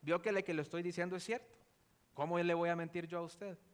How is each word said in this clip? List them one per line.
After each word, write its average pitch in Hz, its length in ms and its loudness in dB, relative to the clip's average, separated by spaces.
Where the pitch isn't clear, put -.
¿Vio 170 220 2
que 214 100 2
lo 190 120 4
que 175 100 -2
le 156 80 2
estoy 170 200 -4
diciendo 180 340 -2
es 175 80 -6
cierto? - 300 -4
¿Cómo 160 240 2
le 170 160 4
voy 170 140 4
a 170 80 4
mentir 170 320 -4
yo 175 100 -4
a 170 40 -2
usted? 175 360 -10